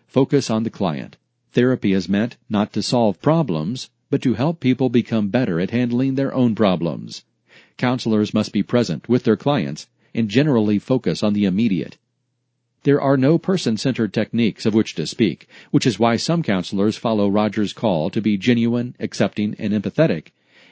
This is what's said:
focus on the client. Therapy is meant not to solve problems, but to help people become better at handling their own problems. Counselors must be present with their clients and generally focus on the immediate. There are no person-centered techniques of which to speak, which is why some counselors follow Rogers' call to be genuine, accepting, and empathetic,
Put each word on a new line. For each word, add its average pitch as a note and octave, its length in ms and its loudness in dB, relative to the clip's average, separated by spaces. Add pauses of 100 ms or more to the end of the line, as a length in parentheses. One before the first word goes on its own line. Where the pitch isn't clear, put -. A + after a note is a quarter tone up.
focus C3+ 460 0
on A2 100 0
the A2+ 80 -4
client. D2 480 -6 (340)
Therapy A#2+ 420 2
is F#2 140 -2
meant G2+ 300 -2 (100)
not G#2 260 -2
to G#2+ 100 -4
solve A#2 400 0
problems, B2 640 -2 (220)
but C#3 100 0
to A#2+ 140 0
help D#3 240 -2
people B2+ 300 0
become A2+ 400 0
better G2 300 0
at F#2 120 -4
handling B2 420 -2
their C3+ 180 -2
own B2 220 2
problems. E2 720 -2 (500)
Counselors A2+ 600 0
must G#2+ 180 -2
be G2+ 80 0
present F#2 480 -2
with A#2+ 140 2
their A2 120 4
clients C#3 520 -4 (260)
and A2+ 160 -2
generally A2 480 2
focus A#2+ 460 -2
on G#2 100 2
the G#2 120 2
immediate. F#2+ 520 0 (840)
There C#3 160 4
are C#3 160 2
no C#3 220 4
person-centered B2 760 -2
techniques A2+ 520 -2
of G#2 80 2
which A2 220 2
to D#2+ 120 -4
speak, - 400 -2 (240)
which C#3+ 160 2
is G#2 120 -2
why A#2 180 4
some E3 260 -2
counselors G2+ 540 -2
follow G#2 320 0
Rogers' G#2 420 0
call F2 380 -2
to A#2 100 -4
be G#2 180 0
genuine, A#2 640 0
accepting, G#2+ 580 -2
and G#2 140 -4
empathetic, G#2 640 -2 (380)